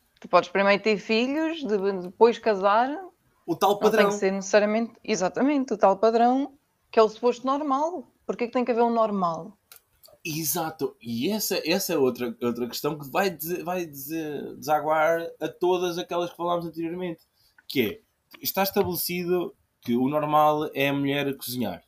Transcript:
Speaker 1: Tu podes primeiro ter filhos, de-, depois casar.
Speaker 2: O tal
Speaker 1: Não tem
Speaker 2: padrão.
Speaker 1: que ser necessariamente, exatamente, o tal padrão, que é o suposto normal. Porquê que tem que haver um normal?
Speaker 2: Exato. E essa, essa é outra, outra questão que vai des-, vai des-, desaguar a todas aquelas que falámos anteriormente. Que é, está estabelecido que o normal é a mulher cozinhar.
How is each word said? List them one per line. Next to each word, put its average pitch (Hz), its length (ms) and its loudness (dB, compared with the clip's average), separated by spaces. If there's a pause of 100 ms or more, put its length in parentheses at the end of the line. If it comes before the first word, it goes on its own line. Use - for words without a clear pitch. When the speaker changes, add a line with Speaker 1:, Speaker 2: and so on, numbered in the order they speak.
(180)
Speaker 1:
Tu - 100 -18
podes 175 200 4
primeiro 196 340 2
ter 214 140 2
filhos, 277 680 -2
de-, 196 400 -2
depois 220 360 4
casar. 208 520 2 (560)
Speaker 2:
O - 80 -2
tal 190 180 4
Speaker 1:
Não 202 60 0
tem 214 120 4
Speaker 2:
padrão. 208 180 6
Speaker 1:
que 202 80 0
ser 196 160 0
necessariamente, 214 640 0 (100)
exatamente, 233 680 0
o - 20 0
tal 196 220 4
padrão, 240 560 2 (360)
que - 80 2
é 226 40 8
o 220 60 6
suposto 240 380 -2
normal. 285 640 -2 (160)
Porquê - 200 -4
que 247 60 -12
tem 247 120 0
que 247 80 0
haver 226 100 2
um 233 100 4
normal? 202 640 0 (680)
Speaker 2:
Exato. 156 800 -4
E 117 260 -4
essa, 196 400 -2
essa 185 240 -2
é 160 60 0
outra, 123 420 0
outra 120 260 -2
questão 147 320 -6
que 143 120 -14
vai 185 180 0
des-, 165 340 -6
vai 180 220 -6
des-, 143 720 -10
desaguar 156 640 0 (180)
a 156 100 -6
todas 180 500 0
aquelas 175 320 -4
que - 60 -18
falámos 170 280 -2
anteriormente. 165 580 -8 (460)
Que 135 140 2
é, 95 180 -4 (400)
está - 220 -2
estabelecido 180 920 -2 (280)
que 120 120 0
o 127 140 2
normal 151 640 2
é 139 160 0
a 139 60 0
mulher 139 420 -2
cozinhar. 117 520 -6